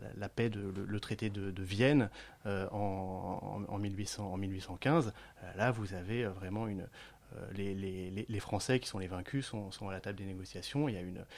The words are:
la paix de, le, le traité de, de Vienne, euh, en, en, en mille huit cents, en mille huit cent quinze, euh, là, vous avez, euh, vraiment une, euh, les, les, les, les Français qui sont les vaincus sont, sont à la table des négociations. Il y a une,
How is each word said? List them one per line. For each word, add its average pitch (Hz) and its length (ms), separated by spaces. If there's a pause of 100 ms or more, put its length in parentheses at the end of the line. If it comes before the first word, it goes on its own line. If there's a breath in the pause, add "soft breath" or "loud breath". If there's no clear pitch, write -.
(180)
la 101 100
paix 117 220
de, 104 100
le, 98 240
le 101 160
traité 107 300
de, 98 220
de 95 120
Vienne, 113 460 (360 loud breath)
euh, 98 280
en, 95 680 (300)
en, - 40
en 104 40
mille 101 200
huit 101 100
cents, 101 220
en 92 60
mille 98 160
huit 98 80
cent 92 160
quinze, 131 380 (280 loud breath)
euh, 92 140
là, 117 160
vous 107 220
avez, 104 320
euh, 98 60
vraiment 98 360
une, 95 180 (520 loud breath)
euh, - 180
les, 98 180
les, 92 380
les, 101 180
les 107 100
Français 120 400
qui - 80
sont - 120
les 95 80
vaincus 95 400
sont, 104 240
sont 101 180
à - 40
la 95 80
table 98 180
des 98 60
négociations. 98 640
Il 120 60
y 98 40
a 90 40
une, 90 240 (120)